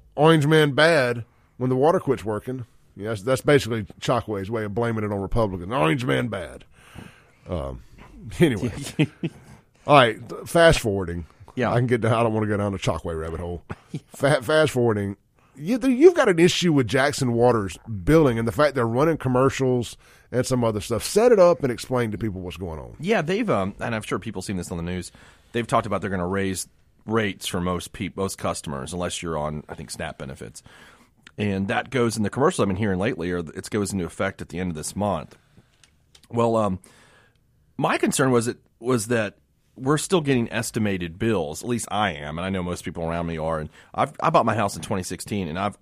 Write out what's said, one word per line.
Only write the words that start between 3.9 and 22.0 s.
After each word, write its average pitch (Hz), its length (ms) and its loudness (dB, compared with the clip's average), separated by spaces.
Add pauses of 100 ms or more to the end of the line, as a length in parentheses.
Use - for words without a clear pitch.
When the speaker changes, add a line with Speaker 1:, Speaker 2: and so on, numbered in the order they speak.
Speaker 1:
Chalkway's 104 500 -2
way 113 140 -4
of 104 100 -6
blaming 113 300 -2
it 104 80 -2
on 101 80 -2
Republicans. 95 540 -2
Orange 143 320 2
man 127 240 0
bad. 95 340 -10 (840)
Um, 69 320 -6 (280)
<laughs> - 300 -16
anyway. 123 320 2 (260)
Speaker 2:
<laughs> 151 100 4 (800)
Speaker 1:
All 143 100 6
right, 117 320 4
th-, - 180 -12
fast 165 320 6
forwarding. 90 460 -4 (300)
Speaker 2:
Yeah. 113 180 0
Speaker 1:
I 117 60 2
can 127 80 0
get 120 120 2
down, 110 140 0
I 117 100 2
don't 113 100 2
wanna 107 140 0
go 104 80 0
down 101 160 -2
the 92 80 -6
Chalkway 82 400 -4
rabbit 82 220 -8
hole. 87 220 -8 (260)
Speaker 2:
<laughs> - 260 -12
Speaker 1:
Fa-, 143 260 0
fast 151 300 2
forwarding. 104 460 0 (400)
You, 170 200 -2
th-, 247 200 2
you've 349 180 8
got 277 120 4
an 185 100 4
issue 170 360 4
with 135 120 4
Jackson 131 460 0
Water's 117 460 4 (260)
billing 143 340 6
and 113 80 0
the 113 60 -2
fact 135 240 2
they're 123 100 2
running 139 300 2
commercials 127 800 2 (340)
and 120 160 0
some 127 200 0
other 107 160 0
stuff. 110 200 -4
Set 233 300 4
it 208 80 6
up 175 240 6
and 127 80 0
explain 120 400 -2